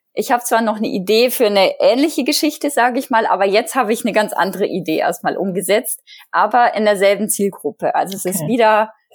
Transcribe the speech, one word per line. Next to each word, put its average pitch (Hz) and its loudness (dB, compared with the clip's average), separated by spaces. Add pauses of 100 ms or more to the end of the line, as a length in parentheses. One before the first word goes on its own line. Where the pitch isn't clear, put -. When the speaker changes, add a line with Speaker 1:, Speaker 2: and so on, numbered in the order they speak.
(140)
Speaker 1:
Ich - -4
habe 247 2
zwar 226 0
noch 214 -2
eine 220 -4
Idee 220 2
für 233 0
eine 202 2 (100)
ähnliche 269 2
Geschichte, 302 -2
sag 247 0
ich 262 -4
mal, 226 2
aber 185 0
jetzt 208 0
habe 233 0
ich - -2
eine 202 -2
ganz 208 0
andere 190 -2
Idee 160 -4
erstmal - -2
umgesetzt, 196 -4 (300)
aber 220 2
in 214 -2
derselben 202 2
Zielgruppe. - -4
Also 175 -2
es - -10
ist 180 -2
Speaker 2:
Okay. 151 -4
Speaker 1:
wieder 220 2 (220)